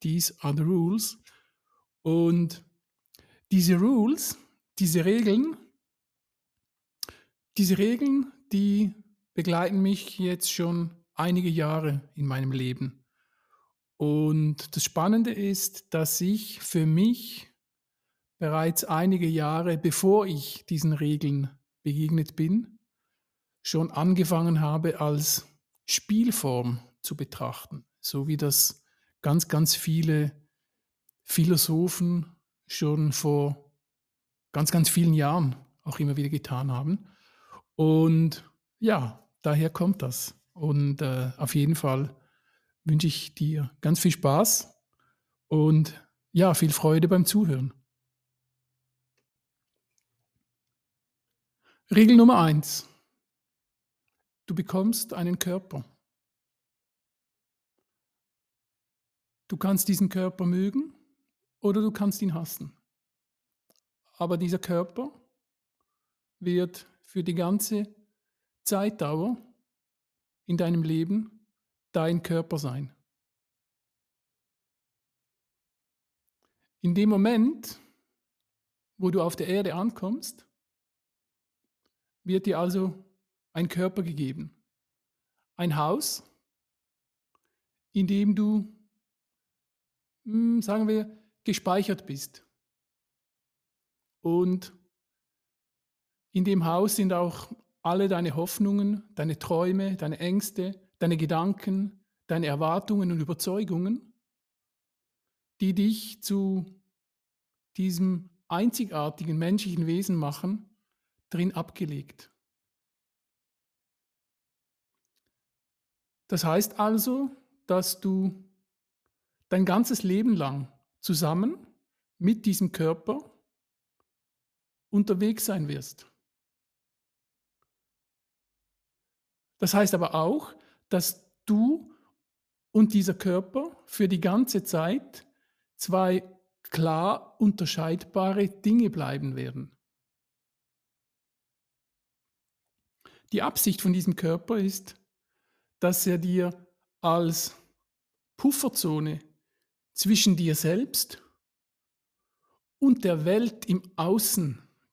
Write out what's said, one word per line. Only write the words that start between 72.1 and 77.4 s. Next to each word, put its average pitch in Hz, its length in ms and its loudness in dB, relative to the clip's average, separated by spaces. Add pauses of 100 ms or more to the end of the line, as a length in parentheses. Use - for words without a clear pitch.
Körper 165 360 -4
sein. 139 360 -8 (4000)
In 175 120 2
dem 208 140 4
Moment, 220 720 2 (1200)